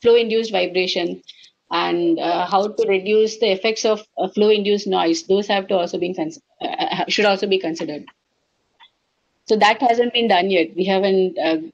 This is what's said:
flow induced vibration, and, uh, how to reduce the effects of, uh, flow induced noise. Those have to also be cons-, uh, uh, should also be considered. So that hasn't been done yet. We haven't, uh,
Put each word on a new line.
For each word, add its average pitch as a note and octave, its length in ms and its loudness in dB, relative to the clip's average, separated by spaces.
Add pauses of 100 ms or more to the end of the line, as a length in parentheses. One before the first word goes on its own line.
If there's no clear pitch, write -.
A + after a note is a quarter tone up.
flow A#3 140 6
induced A3+ 340 0
vibration, F3+ 720 -2 (480)
and, E3+ 480 0
uh, E3+ 280 -2
how G3 220 0
to G#3+ 200 -2
reduce G#3+ 500 0
the A3 120 0
effects A3 340 -2
of, G#3+ 220 0 (120)
uh, F#3 100 -2
flow G#3 220 2
induced G#3 360 2
noise. F3 380 0
Those G3+ 240 0
have G3 200 -2
to G3 80 0
also F3 220 -2
be F3 160 -4
cons-, E3 260 -8 (200)
uh, F3 60 -8
uh, F3 420 -4
should G3+ 180 0
also G3 200 0
be G3 120 0
considered. D#3+ 460 -8 (1400)
So A3 80 2
that G#3+ 260 2
hasn't A#3+ 300 2
been A#3 160 0
done F#3+ 220 2
yet. D#3+ 260 0
We F3+ 80 0
haven't, F#3+ 540 0
uh, D#3+ 200 0 (160)